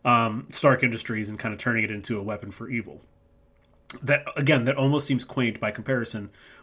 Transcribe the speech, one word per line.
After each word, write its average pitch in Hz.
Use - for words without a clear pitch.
um, 117
Stark 131
Industries 113
and 107
kinda 107
turning 113
it 104
into 104
a 98
weapon 101
for 113
evil. 104
That, 143
again, 139
that 135
almost 143
seems 131
quaint 117
by 107
comparison, 113